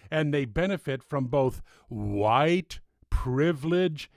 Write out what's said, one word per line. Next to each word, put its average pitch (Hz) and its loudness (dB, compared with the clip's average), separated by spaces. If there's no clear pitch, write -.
and 156 0
they 143 2
benefit 147 -2
from 135 -2
both 131 0
white 113 0
privilege 156 0